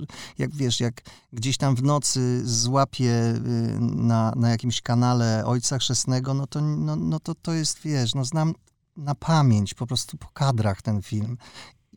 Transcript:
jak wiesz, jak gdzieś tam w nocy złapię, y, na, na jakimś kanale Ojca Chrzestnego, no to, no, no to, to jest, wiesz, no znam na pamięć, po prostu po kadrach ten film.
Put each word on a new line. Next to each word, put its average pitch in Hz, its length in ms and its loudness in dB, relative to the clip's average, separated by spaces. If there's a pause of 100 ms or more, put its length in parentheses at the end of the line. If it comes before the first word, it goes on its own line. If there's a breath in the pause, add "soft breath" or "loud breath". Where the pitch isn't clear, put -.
(380 loud breath)
jak 139 180 -4
wiesz, 131 240 0
jak 117 220 -2 (320 loud breath)
gdzieś 127 240 -2
tam 135 180 2
w 120 80 0
nocy 131 640 0
złapię, 123 680 2
y, 117 260 2 (400)
na, 117 560 2
na 120 140 2
jakimś 113 320 0
kanale 120 640 2
Ojca 123 340 0
Chrzestnego, 131 540 0
no 139 140 -2
to, 147 140 -4
no, 151 340 -2
no 160 240 -2
to, 165 160 -6
to - 180 -4
jest, 160 320 -2
wiesz, 135 300 0
no 135 100 0
znam 156 280 0 (440)
na 143 180 -4
pamięć, 127 580 4
po 123 140 -6
prostu 127 300 -4
po - 160 -16
kadrach 110 480 0
ten 104 200 0
film. 110 360 -4 (580 loud breath)